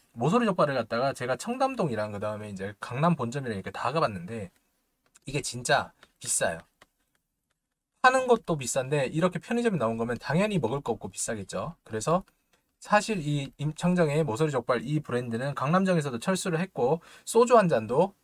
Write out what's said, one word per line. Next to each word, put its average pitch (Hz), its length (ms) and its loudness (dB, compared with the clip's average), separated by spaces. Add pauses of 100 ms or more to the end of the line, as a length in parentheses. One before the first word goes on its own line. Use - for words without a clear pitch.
(140)
모서리 175 320 2
족발을 160 300 2
갖다가 120 380 0
제가 127 240 -4
청담동이랑 135 720 -2
그다음에 104 380 -6
이제 98 300 -8
강남 156 360 0
본점이랑 120 400 -6
이렇게 98 160 -8
다 - 200 -4
가봤는데 110 600 -4 (720)
이게 139 160 -6
진짜 123 500 -2 (280)
비싸요. 87 400 -2 (1400)
파는 254 240 6
것도 226 300 2
비싼데 135 500 0
이렇게 165 320 0
편의점에 233 380 0
나온 113 200 0
거면 117 220 -2
당연히 190 400 0
먹을 139 220 -2
거 120 120 -6
없고 104 160 -8
비싸겠죠. 104 760 -8
그래서 156 400 -2 (560)
사실 208 400 2
이 147 380 -2
임창정의 156 640 2
모서리 147 280 0
족발 123 320 0
이 147 160 0
브랜드는 123 540 -4
강남점에서도 156 680 2
철수를 180 400 -2
했고 165 420 0 (240)
소주 240 320 6
한 196 120 6
잔도 127 540 2